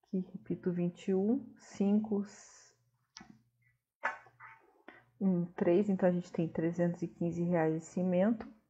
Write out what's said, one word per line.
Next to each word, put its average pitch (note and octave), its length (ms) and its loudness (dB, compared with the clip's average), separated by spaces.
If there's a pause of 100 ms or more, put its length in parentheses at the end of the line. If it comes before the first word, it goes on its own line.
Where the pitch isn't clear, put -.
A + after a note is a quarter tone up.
Aqui, F#3 280 -4
repito, - 400 -4
vinte F3 360 -4
e F#3+ 60 2
um, G#3+ 300 0 (140)
cinco, G3+ 640 0 (3000)
um, F3+ 260 2 (100)
três. G3 320 4
Então, F#3 200 2
a F3+ 40 4
gente F3 180 -4
tem E3 180 -2
trezentos E3+ 540 -2
e E3+ 60 -6
quinze E3+ 340 -4
reais E3 320 2
de D#3+ 120 -6
cimento F#3 640 0 (220)